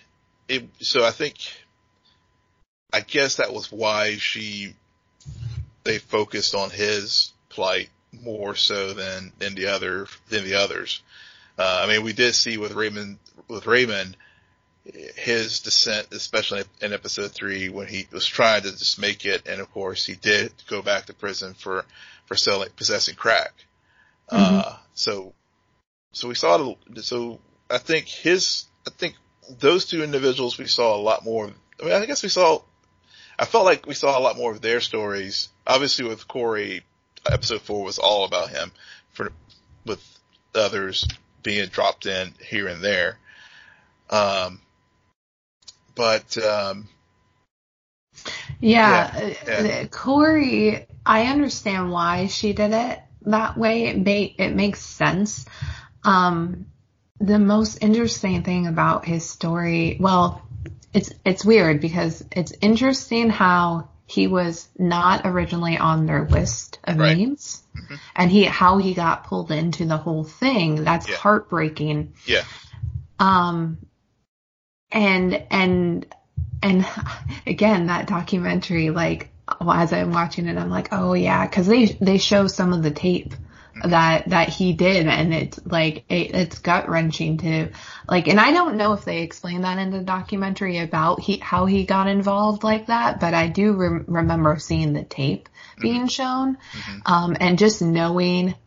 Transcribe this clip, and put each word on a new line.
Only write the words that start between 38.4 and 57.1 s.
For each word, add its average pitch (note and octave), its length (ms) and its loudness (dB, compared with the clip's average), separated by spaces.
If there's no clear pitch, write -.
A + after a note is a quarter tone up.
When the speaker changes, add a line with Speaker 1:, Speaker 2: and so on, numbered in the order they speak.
Speaker 1:
him, F2 220 -8
for, G#2 200 -8
with G#2+ 160 -8
others G2 540 -2
being G2+ 260 -4
dropped G2 380 -2
in F#2+ 280 -6
here G2+ 220 -4
and E2+ 140 -10
there. F#2 360 0
Um, G2 520 -2
but, A2+ 420 0
um, G#2 500 -2
Speaker 2:
Yeah, G#3+ 600 6
Speaker 1:
yeah, A#2+ 380 -4
Speaker 2:
uh, G#2 60 0
Speaker 1:
yeah. A#2+ 240 -2
Speaker 2:
Corey, C4 1000 2
I A3+ 200 4
understand A3 680 -2
why F3 360 0
she G3+ 260 -2
did G#3 180 0
it A#3 280 -2
that A3 340 0
way. A3+ 300 2
It A3 100 -4
ma-, G3 480 0
it G3+ 100 -2
makes G3 260 0
sense. F3 640 -2
Um, F3+ 640 2